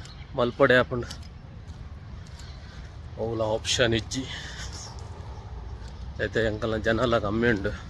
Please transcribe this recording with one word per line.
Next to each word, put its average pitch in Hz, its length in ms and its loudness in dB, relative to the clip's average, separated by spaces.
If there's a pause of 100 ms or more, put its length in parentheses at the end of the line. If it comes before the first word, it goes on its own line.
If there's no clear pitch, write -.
(380)
ಮಲ್ಪೊಡೆ 123 440 8
ಆಪುಂಡು. 120 260 -2 (2250)
ಅವ್ಲ 113 160 0 (160)
ಆಪ್ಷನ್ 113 380 4
ಇಜ್ಜಿ. 131 300 0 (2000)
ಐತೆ 110 220 2
ಎಂಕಲ್ನ 110 400 0
ಜನ 113 140 4
ಎಲ್ಲ 123 180 6
ಕಮ್ಮಿ 110 360 4
ಉಂಡು. 98 200 0 (160)